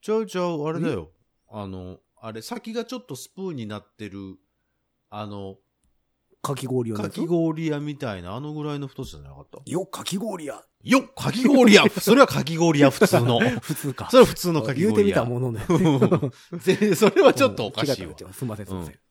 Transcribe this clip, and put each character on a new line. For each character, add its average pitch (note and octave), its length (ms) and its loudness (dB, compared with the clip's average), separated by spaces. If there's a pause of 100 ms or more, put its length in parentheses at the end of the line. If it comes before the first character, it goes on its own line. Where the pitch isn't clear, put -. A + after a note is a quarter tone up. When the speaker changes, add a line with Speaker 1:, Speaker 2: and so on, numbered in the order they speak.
Speaker 1:
ち - 100 -8
ゃ A3 60 0
う A3 100 -2
ち F#3 120 -8
ゃ F3+ 60 0
う、 E3 200 -4
あ D#3 80 -4
れ E3 80 -6
だ E3 100 -2
よ。 F2 220 -8
Speaker 2:
え？ - 60 -20 (320)
Speaker 1:
あ G#2 160 -12
の、 F#2 320 -14 (180)
あ A2+ 160 -16
れ、 A2+ 80 -14
先 A3 320 -12
が A3+ 140 -8
ち C4 80 -12
ょ A#3+ 60 -10
っ - 40 -20
と C#3+ 100 -14
ス - 140 -16
プ - 140 -16
ー F#3+ 80 -6
ン D3+ 60 -10
に A2+ 100 -10
な G#2 140 -10
っ - 140 -20
て G#2 140 -14
る、 G2 300 -14 (720)
あ G#2 160 -12
の、 G2 320 -14 (840)
Speaker 2:
か C#3+ 140 -6
き C3 120 -8
氷 A#2+ 240 -4
用 G#2+ 60 -6
の G#2 80 -4
や - 60 -6
つ？ - 60 -14
Speaker 1:
か - 40 -6
き E3 80 -4
氷 E3 380 -2
屋 D3+ 120 -2
み D3 200 -8
た A2 180 -8
い F2 60 -12
な、 F2+ 120 -12
あ B2 60 -10
の D3+ 140 -10
ぐ D3+ 100 -8
ら D3 120 -6
い - 20 -8
の C#3 80 -8
太 C3 180 -12
さ D#2 140 -14
じ C#2+ 80 -20
ゃ - 20 -18
な - 60 -20
か C#3 80 -20
っ - 80 -20
た？ - 80 -20 (120)
Speaker 2:
よ、 F#3 140 -4
か - 180 -12
き - 140 -6
氷 F#3 300 -8
屋。 C3 180 -14 (200)
Speaker 1:
よ、 B3+ 180 4
か - 300 -8
き A#3+ 120 0
氷 B3 300 8
屋。 F3 160 10
<laughs> - 100 -6
そ G#3 140 4
れ C#4 60 8
は B3+ 80 8
か C#3 160 -4
き D#3+ 120 -6
氷 E3 220 2
屋、 C#3 120 6
普 G3 180 4
通 F3 120 2
の。 A#2+ 200 2 (100)
Speaker 2:
<laughs> A#3 100 -4
普 - 140 -8
通 C3+ 180 -6
か。 - 180 -12
Speaker 1:
そ B3+ 80 8
れ - 20 12
は G3+ 60 10
普 C#3 100 0
通 F3+ 160 -2
の D3+ 100 0
か A#2 120 -4
き D3 100 0
氷 - 0 -
屋。 - 20 2
Speaker 2:
言 G#3+ 80 0
う - 40 -2
て G3+ 60 4
み G3 80 2
た B2 120 0
も A#2+ 160 -4
の B2+ 100 -2
ね。 G#2+ 100 -6 (500)
Speaker 1:
<laughs> D3 480 -4
ぜ-、 F#3+ 360 2
そ G#3 160 4
れ F4+ 120 4
は C#4 120 8
ち - 80 -2
ょ G#3 80 4
っ G3 60 -8
と A2+ 100 -2
お - 60 -8
か A2 120 -4
し B2 140 -2
い F#2 40 -14
わ。 F2 40 -10
Speaker 2:
う D2+ 40 -14
ん、 - 20 -16
違 - 20 -20
っ - 20 -20
た、 - 80 -18
違 - 40 -16
っ - 20 -18
た。 G2 40 -20
す - 100 -10
い B2 40 -4
ま G#2+ 80 -8
せ G#2 60 -12
ん、 F#2+ 40 -14
す F#2 60 -14
い - 20 -6
ま F2 120 -8
せ C#2+ 60 -12
ん。 - 80 -20 (100)